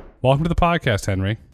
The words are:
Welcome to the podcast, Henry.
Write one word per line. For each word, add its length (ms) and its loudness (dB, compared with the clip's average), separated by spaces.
Welcome 200 2
to 60 0
the 80 -2
podcast, 500 0
Henry. 320 -2